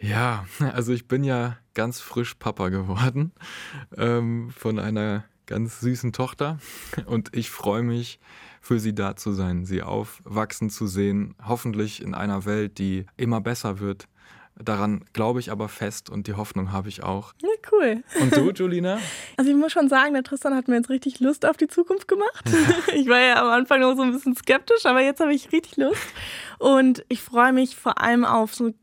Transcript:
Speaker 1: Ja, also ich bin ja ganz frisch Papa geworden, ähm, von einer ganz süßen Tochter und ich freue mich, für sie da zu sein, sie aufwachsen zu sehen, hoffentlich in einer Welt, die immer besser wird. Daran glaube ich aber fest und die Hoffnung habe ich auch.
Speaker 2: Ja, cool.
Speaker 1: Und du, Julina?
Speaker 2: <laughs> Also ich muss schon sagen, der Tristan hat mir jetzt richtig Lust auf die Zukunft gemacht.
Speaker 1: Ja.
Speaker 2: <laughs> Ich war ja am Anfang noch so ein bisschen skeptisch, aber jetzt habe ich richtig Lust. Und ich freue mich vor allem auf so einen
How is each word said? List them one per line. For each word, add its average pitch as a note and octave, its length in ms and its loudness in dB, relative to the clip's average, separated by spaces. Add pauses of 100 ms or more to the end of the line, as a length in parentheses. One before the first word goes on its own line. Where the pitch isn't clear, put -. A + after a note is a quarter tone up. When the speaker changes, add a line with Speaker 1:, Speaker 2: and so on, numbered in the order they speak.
Speaker 1:
Ja, G#2+ 440 -2 (280)
also A#2+ 180 -2
ich A#2+ 160 -2
bin C3 160 0
ja A#2+ 320 -2 (200)
ganz A#2 260 -4
frisch - 320 -6
Papa G#2 340 -4
geworden, A2 640 -2 (640)
ähm, A#2 580 -2
von G#2+ 240 -4
einer G#2+ 440 -2 (220)
ganz A2 340 -6
süßen B2 320 -2
Tochter C#3+ 460 -4 (480)
und A2 280 -4
ich A#2 180 -4
freue G#2 320 -2
mich, A#2+ 360 -4 (420)
für A#2+ 180 0
sie G#2+ 160 -2
da G2 200 -2
zu - 160 -6
sein, F2+ 320 -2
sie F#2 200 -4
aufwachsen G#2+ 880 -6
zu A2 160 -6
sehen, G2+ 480 -2 (120)
hoffentlich G#2+ 540 -4
in F#2+ 140 -6
einer G2 300 -4
Welt, G#2 340 -4
die F#2 260 -2 (100)
immer A#2+ 240 -2
besser G#2 400 -6
wird. G2 280 -8 (480)
Daran G#2 580 -2
glaube A#2 260 0
ich A#2 120 -10
aber G#2+ 180 -6
fest - 400 -8
und G2+ 160 -8
die G#2+ 80 -6
Hoffnung G2 380 -6
habe G2 180 -4
ich - 140 -14
auch. F#2+ 300 -6 (100)
Speaker 2:
Ja, F4+ 60 -2 (220)
cool. B3+ 320 2 (160)
Speaker 1:
Und G#3+ 160 4
du, F3 140 4
Julina? F#3 480 -2 (200)
Speaker 2:
<laughs> - 200 -12
Also C#4 140 4
ich C#4+ 40 4
muss D#4 160 4
schon D4+ 160 4
sagen, C#4 280 4
der C4 80 0
Tristan C#4 320 -2
hat B3+ 120 -2
mir A#3+ 100 4
jetzt A#3+ 120 0
richtig C4 300 -4
Lust C4+ 260 2
auf D#4+ 120 2
die D4+ 100 2
Zukunft F4+ 400 0
gemacht. G#4 380 0
Speaker 1:
Ja. E4+ 480 4
Speaker 2:
<laughs> - 20 -
Ich C#4 120 2
war B3 120 8
ja B3 200 6
am A#3+ 100 4
Anfang C4 320 4
noch C4 140 4
so C4 60 0
ein B3+ 100 4
bisschen B3+ 240 0
skeptisch, D4 520 2
aber C4 140 4
jetzt C#4 180 2
habe D4 160 4
ich - 160 -4
richtig - 260 0
Lust. C#4+ 240 0 (560)
Und C4 500 6
ich B3 140 -4
freue B3 320 4
mich B3+ 220 2
vor - 260 -2
allem A#3+ 240 4
auf A3 300 2
so B3 80 -2
einen A3+ 200 -4